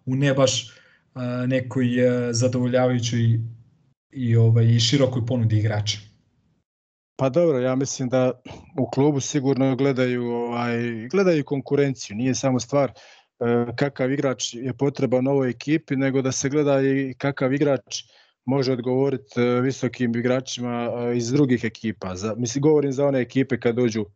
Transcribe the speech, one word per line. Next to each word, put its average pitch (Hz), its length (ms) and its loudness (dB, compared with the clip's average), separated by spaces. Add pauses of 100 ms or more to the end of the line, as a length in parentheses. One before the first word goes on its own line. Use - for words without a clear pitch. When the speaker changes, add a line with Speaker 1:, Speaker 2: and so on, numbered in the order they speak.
Speaker 1:
u 131 100 -2
ne 139 180 2
baš, - 400 0 (400)
a, 123 340 -4
nekoj, 123 600 0
a, 123 260 0
zadovoljavajućoj 123 1040 2 (720)
i, 120 240 0
ovaj, 113 300 6
i 117 140 4
širokoj 123 460 2
ponudi 113 320 0
igrača. 104 400 -2 (1200)
Speaker 2:
Pa 131 100 2
dobro, 160 300 4
ja 131 160 0
mislim 131 340 -2
da 127 220 2 (480)
u 123 100 0
klubu 143 300 2
sigurno 131 560 0
gledaju, 123 560 0
ovaj, 120 760 -4
gledaju 175 360 2
konkurenciju. 139 720 -2
Nije 123 200 0
samo 131 240 0
stvar, 139 300 0
e, - 60 -20 (800)
kakav 135 360 -2
igrač 139 420 -4
je 120 200 -6
potreban 127 540 0
ovoj 135 220 0
ekipi, 143 460 -4
nego 135 260 0
da 127 100 0
se 135 180 -4
gleda 143 320 2
i 135 360 0
kakav 139 360 -2
igrač 143 500 -2 (440)
može 131 260 0
odgovoriti, 127 680 -2
e, 123 200 2
visokim 127 540 -2
igračima, 120 760 -4
e, 120 260 -2
iz 117 140 -4
drugih 127 320 2
ekipa. 107 520 -6
Za, 104 220 -6
mislim, 120 240 -4
govorim 147 300 4
za 135 140 0
one 139 160 2
ekipe 123 380 -2
kad 117 160 0
dođu 113 300 0 (100)